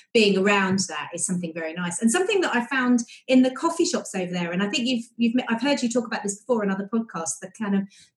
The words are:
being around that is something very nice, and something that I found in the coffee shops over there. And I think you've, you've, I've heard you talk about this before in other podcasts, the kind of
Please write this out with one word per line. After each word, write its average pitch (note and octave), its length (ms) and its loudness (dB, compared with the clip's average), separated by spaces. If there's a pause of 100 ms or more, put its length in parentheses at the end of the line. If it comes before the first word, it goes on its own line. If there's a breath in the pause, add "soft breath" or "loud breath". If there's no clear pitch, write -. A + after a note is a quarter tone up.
(140)
being G3+ 240 6
around G3 500 2
that D3+ 260 -8
is F3 120 -4
something F3 280 -4
very D#3+ 200 -8
nice, F3+ 280 -6
and A#3 80 4
something F#4+ 300 2
that D#4+ 160 0
I A#3+ 120 0
found B3 340 2 (260 loud breath)
in B3+ 140 8
the B3+ 100 4
coffee D#4+ 320 -2
shops - 320 -4
over F3+ 160 -4
there. F3 220 -2
And F#3 100 0
I G3+ 60 -2
think A#3 180 -2
you've, B3 160 0 (140)
you've, A#3 160 2 (160)
I've A#3 120 -2
heard C#4+ 220 2
you A#3+ 60 0
talk A#3 180 0
about - 160 -6
this G3+ 160 -6
before A3+ 240 0
in G3+ 80 0
other G3 220 -4
podcasts, E3+ 480 -4
the F#3 100 -14 (100)
kind G3 140 0
of G3 60 2 (360 soft breath)